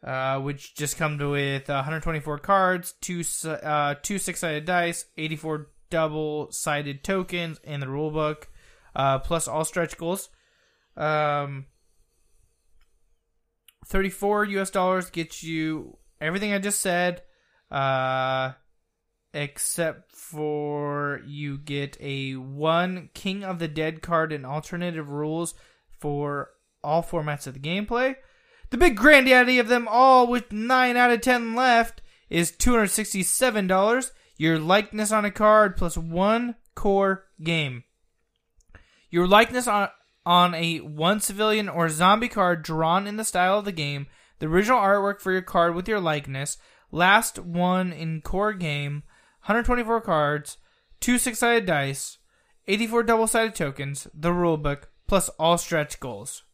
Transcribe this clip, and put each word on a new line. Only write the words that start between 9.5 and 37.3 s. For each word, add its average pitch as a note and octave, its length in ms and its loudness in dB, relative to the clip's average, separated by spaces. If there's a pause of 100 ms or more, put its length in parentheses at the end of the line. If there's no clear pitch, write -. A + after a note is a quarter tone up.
stretch E3 320 -4
goals. F3 320 -6 (680)
Um, D3 720 -2 (2250)
thirty-four G3 600 0
U G3 160 -2
S F#3+ 100 -4
dollars F#3 380 0
gets E3 320 -8
you D#3 560 -6 (220)
everything G3 340 -2
I G3+ 60 0
just G3 200 -4
said, F3 440 0 (480)
uh, C3 800 -2 (840)
except - 800 -6
for D3 1120 -6
you C#3+ 320 -8
get C#3+ 420 -8
a C3+ 360 -8
one D#3 760 -2
King G3 300 -6
of F#3 160 -6
the E3 80 -4
Dead D#3 340 -4
card D#3+ 300 0
and C#3+ 140 -8
alternative D#3 640 -6
rules D#3 460 -4 (440)
for C#3+ 520 -4 (320)
all D#3+ 200 0
formats D3+ 440 -4
of B2+ 60 -12
the C3 60 -16
gameplay. G#3+ 560 -2 (560)
The B3 60 -4
big C#4+ 200 6
granddaddy B3+ 640 8
of A#3 80 2
them A#3+ 200 2
all, B3 400 8
with A#3+ 240 -2
nine B3 460 2
out B3 140 6
of A#3 100 2
ten A#3+ 340 2
left, A#3 460 2 (280)
is E3+ 220 0
two - 200 2
hundred A3 160 6
sixty-seven G#3 800 0
dollars. G#3 440 2 (260)
Your D#3+ 200 2
likeness G#3 540 0
on G#3+ 140 2
a G3+ 60 -2
card G#3+ 460 4
plus E3+ 200 -2
one G3+ 580 0 (180)
core G3 520 0 (180)